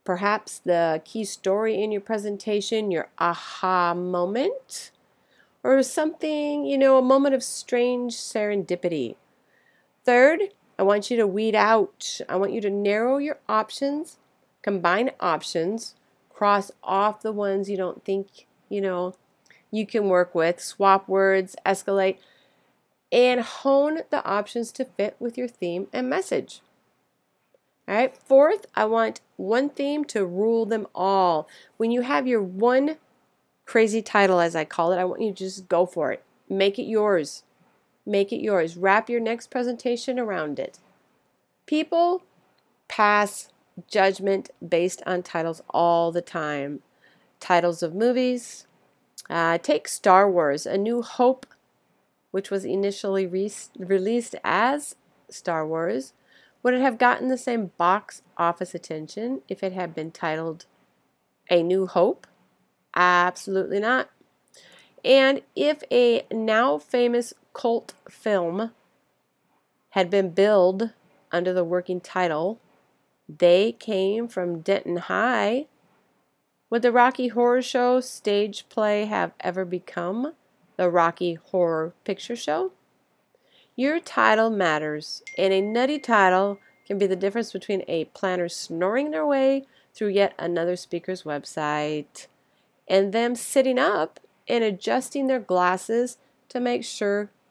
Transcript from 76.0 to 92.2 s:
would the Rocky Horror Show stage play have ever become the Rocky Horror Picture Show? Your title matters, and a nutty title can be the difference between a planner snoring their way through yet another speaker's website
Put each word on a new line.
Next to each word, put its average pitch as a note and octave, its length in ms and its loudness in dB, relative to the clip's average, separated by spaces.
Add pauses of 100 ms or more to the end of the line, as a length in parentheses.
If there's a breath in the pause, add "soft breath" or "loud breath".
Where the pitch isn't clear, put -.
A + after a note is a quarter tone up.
would A#3 100 0
the A#3+ 100 4
Rocky B3 360 4
Horror A#3+ 340 2
Show B3 400 2
stage G#3 680 -4
play G#3 360 0
have G3 340 -2
ever F3+ 260 -4
become F#3 680 -6 (420)
the F3+ 140 2
Rocky E3+ 460 2
Horror E3 580 -2 (100)
Picture G3+ 320 -8
Show? E4+ 360 -4 (1040 soft breath)
Your D4 240 0
title A3 500 2
matters, D#3 720 -2 (160)
and F#3+ 160 2
a F#3+ 80 2
nutty B3 380 -2
title G3 580 2 (300 soft breath)
can G3+ 100 -4
be G3 80 2
the F#3+ 100 0
difference G3+ 380 -4
between F#3+ 340 -6
a D#3+ 180 -4
planner F3+ 440 -4
snoring G#3 640 -4
their D#4 160 -2
way C4+ 400 2 (260 soft breath)
through G#3+ 160 -4
yet G3 300 2
another F3 360 -2
speaker's F3 460 -8
website D3+ 1040 -6 (640)